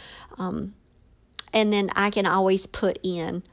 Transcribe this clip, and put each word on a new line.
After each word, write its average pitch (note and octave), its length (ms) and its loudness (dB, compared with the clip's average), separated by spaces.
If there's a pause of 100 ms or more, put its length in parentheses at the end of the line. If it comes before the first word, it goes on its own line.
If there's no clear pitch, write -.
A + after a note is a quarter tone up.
(380)
Um, F#3+ 360 -6 (800)
and G#3+ 180 4
then G3+ 240 2
I G3+ 140 2
can G3 160 0
always F#3+ 420 2
put - 360 -2
in F3 500 -4